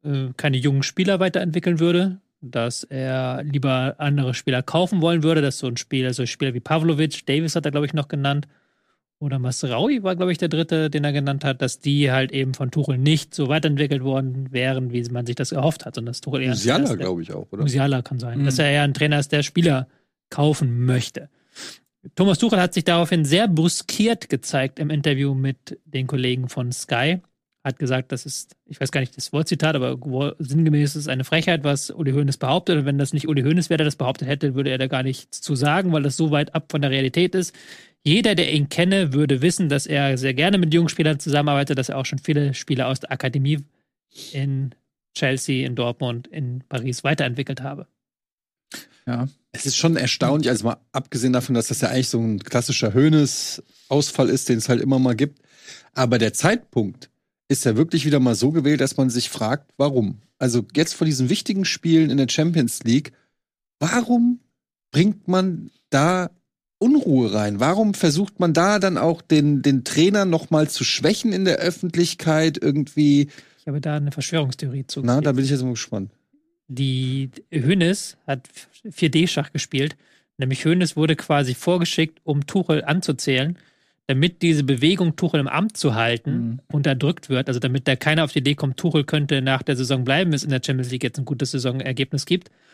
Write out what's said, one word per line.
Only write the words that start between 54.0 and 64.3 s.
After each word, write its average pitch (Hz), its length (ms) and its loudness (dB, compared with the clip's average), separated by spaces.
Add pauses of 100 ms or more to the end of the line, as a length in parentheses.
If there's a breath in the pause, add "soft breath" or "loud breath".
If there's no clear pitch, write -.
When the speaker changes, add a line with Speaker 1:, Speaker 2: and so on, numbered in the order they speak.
Speaker 2:
ist, - 200 0
den 120 100 4
es - 100 -4
halt 120 120 2
immer 135 180 2
mal 123 160 2
gibt. 139 240 -2 (540 loud breath)
Aber 123 240 2
der 107 160 2
Zeitpunkt - 760 -2 (400)
ist - 160 0
ja 113 100 4
wirklich 156 300 2
wieder 147 140 4
mal 123 160 4
so 123 160 2
gewählt, 147 300 2
dass 135 160 0
man 131 120 2
sich 120 200 -2
fragt, 117 480 -4
warum? 135 440 0 (160)
Also 120 280 0 (100)
jetzt 160 180 2
vor 170 120 -2
diesen 131 240 0
wichtigen 196 360 -2
Spielen 160 440 4
in 139 80 2
der 131 120 2
Champions 156 540 0
League, 120 300 2 (640)
warum 240 600 2 (520)